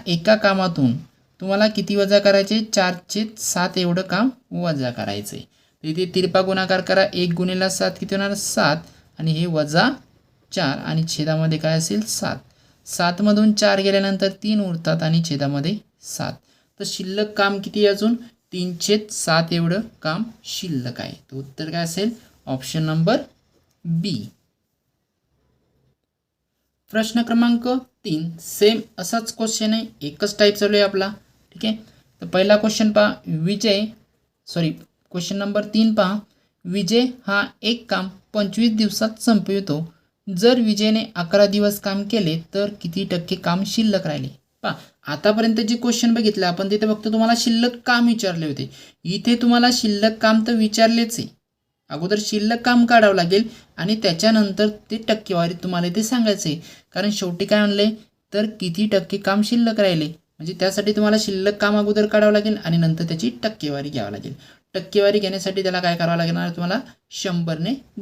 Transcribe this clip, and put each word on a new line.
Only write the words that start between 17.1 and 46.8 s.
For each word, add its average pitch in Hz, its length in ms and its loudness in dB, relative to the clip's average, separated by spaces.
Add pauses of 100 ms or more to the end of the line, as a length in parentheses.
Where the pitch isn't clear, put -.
काम 202 220 2
किती 208 260 0
आहे 196 100 4
अजून? 214 200 2 (380)
तीन 180 280 -6
छेद 214 280 0
सात 165 440 0
एवढं 170 280 0 (200)
काम 165 220 -4 (220)
शिल्लक 127 560 -6
आहे. - 120 -10 (180)
तर 131 60 -12
उत्तर 147 320 -10
काय 170 140 -4
असेल? 190 280 -2 (360)
ऑप्शन 135 360 -4
नंबर 165 380 2 (640)
बी. 170 300 -2 (2750)
प्रश्न 220 300 0
क्रमांक 233 460 2 (380)
तीन, 165 240 -2 (100)
सेम 214 400 2 (180)
असाच 220 400 -6
क्वेश्चन 220 360 -2
आहे, 220 120 -2 (160)
एकच 202 380 -4
टाईप 208 160 6
चालू 208 200 2
आहे 202 80 4
आपला. 196 260 0 (440)
ठीक - 120 -10
आहे, 220 100 -2 (460)
तर 170 60 -10
पहिला 196 300 4
क्वेश्चन 214 340 0
पहा, 208 220 4 (140)
विजय, 196 580 0 (640)
सॉरी, 170 220 -2 (420)
क्वेश्चन 180 260 -6
नंबर 202 280 -2
तीन 220 280 2
पहा, 202 260 2 (460)
विजय 202 400 0 (220)
हा 202 160 0 (180)
एक 233 280 -4
काम 190 200 -2 (240)
पंचवीस 214 380 0
दिवसात 220 500 -2
संपवितो. 196 600 0 (460)
जर 214 320 2
विजयने 214 440 2 (120)
अकरा 190 300 0
दिवस 202 340 0
काम 196 280 -4
केले 180 300 0 (160)
तर 202 280 -4
किती 185 240 -6
टक्के 175 300 -6
काम 180 280 -2
शिल्लक 202 440 0
राहिले? 139 220 -6 (340)
पहा, 190 100 -4 (340)
आतापर्यंत 214 520 2
जे 226 160 0
क्वेश्चन 240 380 2
बघितले 208 320 2
आपण 190 260 -2
तिथे 214 160 2